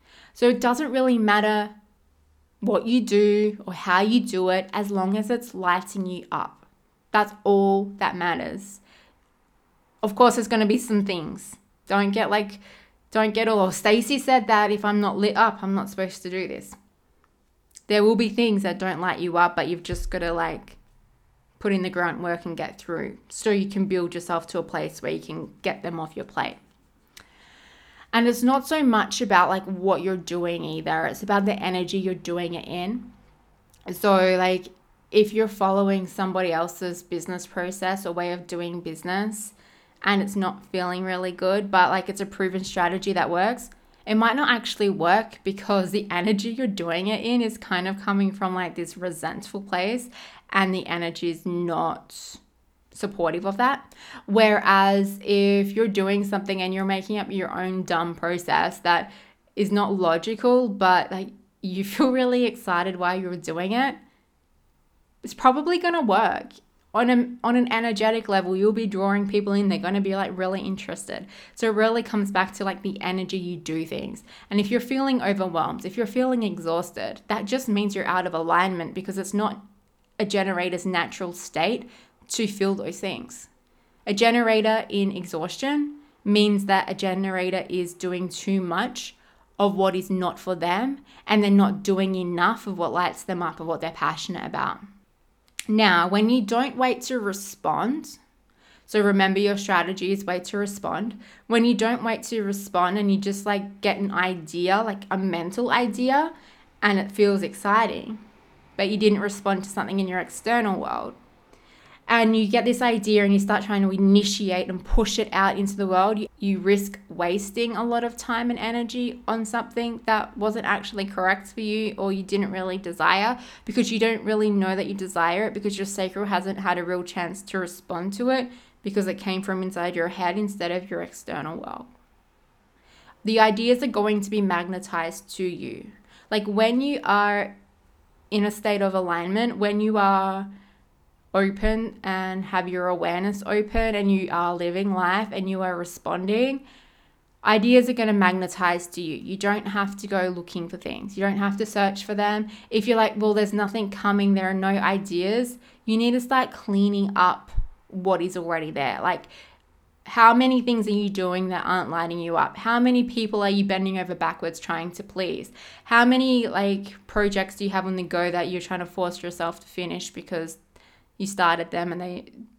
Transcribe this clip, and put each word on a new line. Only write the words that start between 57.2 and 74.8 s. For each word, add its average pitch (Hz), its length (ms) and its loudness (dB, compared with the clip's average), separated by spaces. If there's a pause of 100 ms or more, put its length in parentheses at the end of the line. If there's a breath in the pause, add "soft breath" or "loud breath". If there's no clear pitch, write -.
your 190 200 -2
own 185 340 -4
dumb 170 300 -2
process 170 640 -2
that 175 340 0 (420 loud breath)
is 202 160 0
not 202 240 2
logical, 220 760 2
but, 185 440 2
like, 190 160 -8 (320)
you 190 240 -4
feel 262 260 2
really 247 360 4
excited 190 500 -2
while 180 240 0
you're 180 160 -6
doing 170 360 -4
it, 247 240 0 (1300 soft breath)
it's 240 120 -14
probably 294 440 2
gonna 339 220 0
work. 208 520 0 (400)
On 240 160 2
a, 247 200 4 (160)
on 240 100 2
an 247 180 2
energetic 226 560 0
level, 185 280 0
you'll 208 160 4
be 220 160 -2
drawing 196 400 0
people 202 240 0
in. 202 160 4
They're 190 100 2
gonna 196 220 0
be, 196 160 0
like, 190 200 -4
really 185 240 -2
interested. - 680 -8 (260 loud breath)
So 226 140 0
it 214 60 2
really 226 280 2
comes 202 300 -2
back 190 220 0
to, 202 100 -8
like, 196 180 -4
the 196 180 -6
energy 185 380 -4
you 175 180 -6
do 160 300 -6
things. - 380 -10 (260 loud breath)
And 202 80 0
if 202 100 0
you're 240 120 2